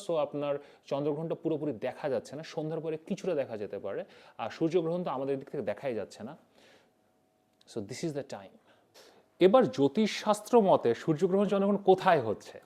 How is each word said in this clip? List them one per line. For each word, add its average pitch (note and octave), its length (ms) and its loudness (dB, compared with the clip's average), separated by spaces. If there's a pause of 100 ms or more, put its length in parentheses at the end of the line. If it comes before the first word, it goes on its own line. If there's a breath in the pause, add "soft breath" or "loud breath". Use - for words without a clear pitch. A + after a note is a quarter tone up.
so E3+ 80 -2
আপনার C#3+ 400 -2 (300 loud breath)
চন্দ্রগ্রহণটা D3+ 500 -2
পুরোপুরি D3+ 380 -2
দেখা B2 360 -6
যাচ্ছে B2 260 -4
না, D#3 80 -10
সন্ধ্যার D#3 380 -6
পরে D#3+ 160 -6
কিছুটা F#3 380 -4
দেখা A#2 220 -4
যেতে G2 220 -8
পারে। G2+ 260 -8 (320 loud breath)
আর A2+ 120 -6
সূর্যগ্রহণ E3 540 -2
তো E3+ 60 -6
আমাদের C#3 300 -4
দিক C3+ 100 -16
থেকে C#3+ 140 -6
দেখাই G#2 320 -4
যাচ্ছে G2+ 280 -8
না। C3+ 140 -14 (1400 loud breath)
So, A#2 60 -4
this G#2 200 -10
is E3 100 -4
the C#3 120 -8
time। G2 340 -16 (840 loud breath)
এবার F#3+ 320 6
জ্যোতিষশাস্ত্র G#3 880 2
মতে C#3+ 340 4
সূর্যগ্রহণ, F#3 520 2
চন্দ্রগ্রহণ G3 360 2
কোথায় F3+ 380 6
হচ্ছে? - 440 -6